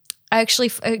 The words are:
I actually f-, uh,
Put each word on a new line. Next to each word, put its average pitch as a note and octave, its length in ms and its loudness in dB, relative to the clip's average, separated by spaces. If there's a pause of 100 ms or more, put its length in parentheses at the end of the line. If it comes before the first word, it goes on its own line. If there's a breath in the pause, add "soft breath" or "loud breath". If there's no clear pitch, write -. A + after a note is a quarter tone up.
(320)
I A3+ 80 4
actually A#3 260 2
f-, - 180 -4
uh, A3+ 160 0